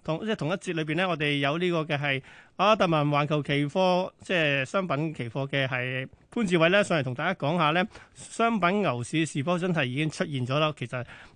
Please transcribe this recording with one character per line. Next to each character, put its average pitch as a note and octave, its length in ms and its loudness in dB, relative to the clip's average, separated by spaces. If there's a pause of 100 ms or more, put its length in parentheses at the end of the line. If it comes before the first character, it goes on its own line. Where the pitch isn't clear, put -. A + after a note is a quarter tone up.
同， D#3+ 220 -4
即 G#3 80 -2
係 D3 40 -4
同 C#3+ 120 -4
一 E3 40 -2
節 F#3+ 220 -6
裏 D#3+ 120 -2
邊 D#3 100 -2
呢， F#3 120 0
我 E3 80 -2
哋 D3 220 0
有 C#3+ 200 0
呢 F3+ 120 0
個 E3 140 0
嘅 D3 140 -2
係 C#3 240 -2 (340)
亞 G#3 200 4
達 G3 100 4
盟 D3+ 240 4
環 D3 160 2
球 D3+ 160 0
期 D3 240 0
貨， F#3 440 2 (100)
即 - 120 -6
係 C#3+ 320 2
商 F#3+ 240 -2
品 D3+ 260 -2
期 A#2 140 -6
貨 C3+ 180 -6
嘅 C#3 220 0
係 B2+ 400 -4 (220)
潘 A#3 160 -2
志 F3 120 2
偉 D#3+ 120 6
呢， G3+ 120 6
上 F3 160 0
嚟 C#3 40 2
同 B2+ 120 -4
大 D3+ 120 -4
家 F#3 80 -2
講 D#3 240 0
下 D3+ 120 4
呢， F3+ 160 2 (280)
商 A#3 440 -2
品 F3+ 220 2
牛 B2 220 0
市 D#3 240 -2
是 D3 160 -4
否 F3 160 0
真 F3+ 160 0
係 D#3 100 0
已 B2 120 -4
經 D#3 120 0
出 F#3 160 -4
現 C3+ 220 -4
咗 C3+ 120 0
啦？ D3+ 200 2
其 B2+ 80 -8
實 B2 180 -8 (320)